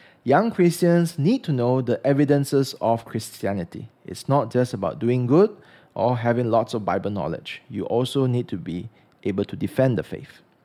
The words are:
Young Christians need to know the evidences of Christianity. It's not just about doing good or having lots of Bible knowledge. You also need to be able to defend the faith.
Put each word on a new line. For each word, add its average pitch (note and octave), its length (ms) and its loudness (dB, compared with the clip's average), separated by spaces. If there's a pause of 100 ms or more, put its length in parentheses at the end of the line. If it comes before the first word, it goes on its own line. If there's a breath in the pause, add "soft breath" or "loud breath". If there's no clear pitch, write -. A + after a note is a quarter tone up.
(240 soft breath)
Young E3+ 280 4
Christians E3+ 680 2
need G#3+ 240 2
to E3 80 -2
know B2+ 300 2
the A#2 240 -2
evidences C#3 760 2
of A2+ 240 0
Christianity. G2+ 840 -8 (180)
It's - 220 -14
not C3+ 240 2
just B2 220 0
about F#2+ 260 -4
doing B2 280 0
good F#3+ 280 4 (380 soft breath)
or A#2+ 240 0
having A#2 320 0
lots A2+ 240 0
of G#2+ 100 -4
Bible G2 280 -2
knowledge. E2 580 -6
You G2+ 160 -6
also C3 400 0
need B2 240 0
to G2 80 -6
be E2+ 320 -8 (340 soft breath)
able G2+ 220 0
to - 100 -14
defend B2+ 440 0
the - 40 -2
faith. - 380 -14 (240)